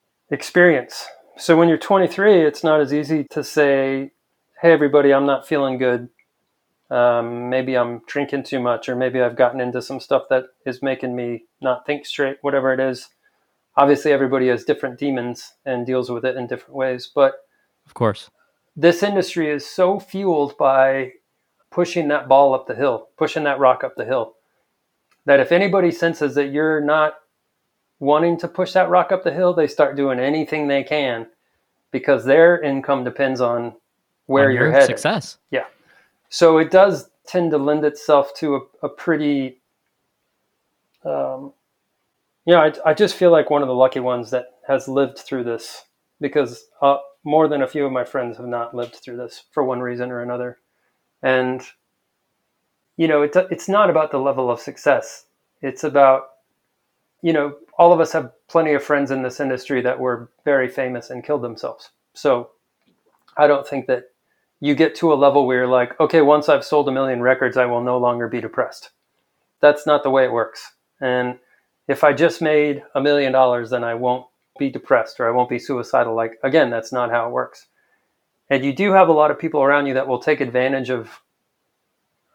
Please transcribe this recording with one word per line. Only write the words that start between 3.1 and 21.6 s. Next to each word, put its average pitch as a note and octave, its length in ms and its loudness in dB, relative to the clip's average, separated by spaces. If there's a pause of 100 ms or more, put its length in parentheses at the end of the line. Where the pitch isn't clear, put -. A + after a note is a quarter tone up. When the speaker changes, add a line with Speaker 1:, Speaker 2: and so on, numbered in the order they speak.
Speaker 1:
to D3+ 120 -6
say, C3+ 680 0 (500)
"Hey, E3 100 6
everybody, C#3+ 420 4
I'm C#3 120 2
not C#3 220 -2
feeling C3+ 300 -2
good. B2 320 -2 (800)
Um, A#2+ 600 0
maybe C3 280 -2
I'm A#2+ 300 -4
drinking C#3+ 360 -6
too C3+ 160 -6
much, A#2+ 280 -4
or B2+ 80 -6
maybe B2+ 260 -2
I've A#2+ 140 -2
gotten B2 240 0
into B2 220 -6
some C3+ 180 -10
stuff C3 300 -2
that C3 160 0 (200)
is B2+ 160 -10
making C3 340 -6
me A#2+ 300 -8 (160)
not B2+ 240 -4
think D3 200 -6
straight," C#3 360 -4
whatever C3+ 320 -2
it C3 60 -4
is. C3 300 -4 (680)
Obviously, C#3+ 380 2
everybody C3 340 0
has A#2+ 160 -2
different B2 340 -6
demons B2 560 -8 (120)
and B2 200 -6
deals B2+ 240 -4
with A#2 140 -8
it B2+ 140 -4
in B2 100 -10
different B2+ 280 -12
ways. C3 380 -6
But C#3 200 4 (520)
Speaker 2:
Of - 80 -20
course. - 360 -4 (460)
Speaker 1:
this E3+ 280 2
industry F3+ 460 -2
is C#3+ 200 -6
so F#3 300 0
fueled E3+ 580 -4
by C3+ 540 2 (580)